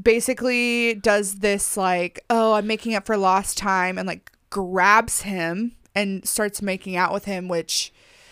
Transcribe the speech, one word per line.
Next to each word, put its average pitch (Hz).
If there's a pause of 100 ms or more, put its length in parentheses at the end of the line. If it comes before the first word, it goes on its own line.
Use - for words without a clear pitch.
Basically 240
does 202
this, 202
like, 180
"Oh, 226
I'm 208
making 220
up 196
for 214
lost 190
time," 185
and, 185
like, 175 (160)
grabs 196
him 190 (220)
and 196
starts 208
making 190
out 175
with 202
him, 185
which - (400)